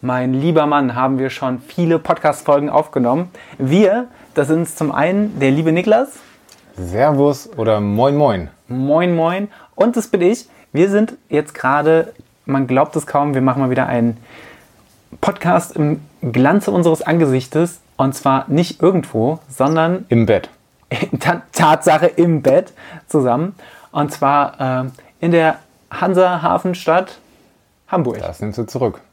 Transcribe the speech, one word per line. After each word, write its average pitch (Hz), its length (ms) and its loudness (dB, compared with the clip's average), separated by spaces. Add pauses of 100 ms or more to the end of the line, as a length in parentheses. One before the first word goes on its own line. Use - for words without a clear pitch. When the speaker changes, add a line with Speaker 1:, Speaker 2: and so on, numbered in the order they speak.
Speaker 1:
Mein 127 320 -2
lieber 151 320 2
Mann, 143 300 0
haben 131 220 0
wir 131 120 -2
schon 127 300 -6
viele 165 380 0
Podcast-Folgen 147 720 0
aufgenommen. 143 640 0 (260)
Wir, 196 500 2 (260)
das 143 160 0
sind 160 180 0
zum - 240 -4
einen 196 480 -2
der 135 120 2
liebe 160 200 0
Niklas. 214 380 2 (680)
Speaker 2:
Servus 135 800 0
oder 110 240 0
moin 113 380 0
moin. 101 320 0 (180)
Speaker 1:
Moin 151 480 0
moin. 175 320 -2 (280)
Und 233 200 0
das 226 140 -4
bin 180 140 0
ich. 208 260 0 (240)
Wir 175 160 2
sind 214 240 0 (160)
jetzt 151 240 -4
gerade, 151 580 0 (340)
man 135 220 -2
glaubt 139 300 0
es 151 100 -6
kaum, 147 260 0
wir 131 80 0
machen 131 200 0
mal 131 80 0
wieder 127 180 0
einen 117 300 0 (1040)
Podcast 180 520 -2
im 151 280 -2 (200)
Glanze 139 500 2
unseres 170 300 2
Angesichtes. 156 800 0 (160)
Und 135 180 0
zwar 135 360 0
nicht 165 320 0
irgendwo, 160 680 0
sondern 160 640 -2
Speaker 2:
Im 117 160 4
Bett. 104 240 0 (400)
Speaker 1:
<laughs> - 300 -6
Ta-, 175 220 -2 (100)
Tatsache 160 540 2
im 165 360 2
Bett 143 300 2 (360)
zusammen. 143 480 -2 (360)
Und 147 220 -4
zwar, 143 440 0
ähm, 131 340 -4 (280)
in 170 120 0
der 160 240 2 (360)
Hansa-Hafenstadt 180 1300 0 (720)
Hamburg. 139 300 -2
Speaker 2:
Das 87 200 -10
nimmst 104 180 -8
du 120 80 -6
zurück. 123 360 -4 (120)